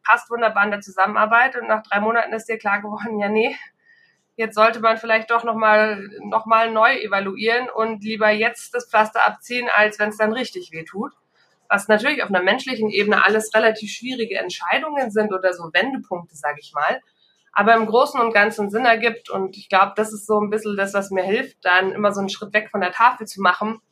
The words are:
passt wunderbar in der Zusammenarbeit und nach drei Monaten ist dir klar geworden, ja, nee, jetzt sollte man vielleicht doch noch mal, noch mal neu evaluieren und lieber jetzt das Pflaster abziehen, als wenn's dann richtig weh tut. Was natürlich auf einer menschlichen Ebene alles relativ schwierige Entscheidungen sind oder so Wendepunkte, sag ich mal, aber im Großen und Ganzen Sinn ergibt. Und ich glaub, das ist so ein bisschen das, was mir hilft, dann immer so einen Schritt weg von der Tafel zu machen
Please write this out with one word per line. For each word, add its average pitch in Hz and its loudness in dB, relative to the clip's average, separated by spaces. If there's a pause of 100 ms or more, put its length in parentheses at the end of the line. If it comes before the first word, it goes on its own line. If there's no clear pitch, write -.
passt 233 2
wunderbar 220 0
in 208 0
der 202 -6
Zusammenarbeit 214 0
und 233 -6
nach 214 0
drei 202 -2
Monaten 226 0
ist 220 -8
dir 220 -6
klar 202 -2
geworden, 214 -8
ja, 202 -2
nee, 220 0 (800)
jetzt 220 -4
sollte 220 4
man 226 4
vielleicht 220 0
doch 233 0
noch 233 0
mal, 214 2 (140)
noch 220 -2
mal 226 4
neu 220 4
evaluieren 208 -2
und 220 -4
lieber 214 2
jetzt 220 -2
das 240 -8
Pflaster 220 2
abziehen, 240 -2
als 214 4
wenn's 214 -2
dann 214 2
richtig 214 -8
weh 160 -12
tut. 214 -10 (560)
Was 202 0
natürlich 220 2
auf 196 -4
einer 185 0
menschlichen 220 0
Ebene 202 2
alles 214 0
relativ 220 2
schwierige 233 -8
Entscheidungen 247 -4
sind 208 -2
oder 185 -2
so 170 -12
Wendepunkte, 190 -4
sag 147 -6
ich - -20
mal, 160 -2 (520)
aber 208 4
im 226 2
Großen 254 2
und 226 0
Ganzen 208 2
Sinn 214 -2
ergibt. 226 0
Und 190 -6
ich - -20
glaub, 196 4
das 214 -4
ist 214 -14
so 214 2
ein 208 0
bisschen 214 -4
das, 196 -2
was 196 -2
mir 190 0
hilft, 233 -4
dann 185 2
immer 208 0
so 202 -4
einen 196 -2
Schritt 202 -10
weg 214 -2
von 202 -2
der 180 -2
Tafel 233 2
zu - -12
machen 208 0 (120)